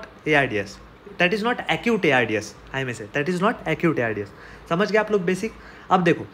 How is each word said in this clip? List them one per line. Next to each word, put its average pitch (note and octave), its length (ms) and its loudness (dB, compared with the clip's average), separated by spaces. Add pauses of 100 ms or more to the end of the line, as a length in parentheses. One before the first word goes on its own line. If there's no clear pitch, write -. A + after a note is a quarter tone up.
(280)
एआरडीएस। A#2+ 500 0 (440)
that F3 120 2
is G#3 100 -4
not A#3+ 260 -2
acute F#3+ 340 0
A D3+ 100 4
R B2 120 4
D G#2+ 120 0
S, G2+ 120 -6 (240)
I C3+ 100 -4
may B2 100 -6
say, G#2+ 120 -12 (100)
that D3 140 0
is F3 120 0
not A#3 260 0
acute D#3+ 300 0
A B2 60 0
R A2+ 100 -2
D G2+ 100 -4
S। G2 60 -12 (380)
समझ F3+ 240 0
गए G#3+ 60 4
आप G#3 140 0
लोग G3+ 120 0
basic? F#3 280 -2 (380)
अब F#3 120 4
देखो, E3+ 320 2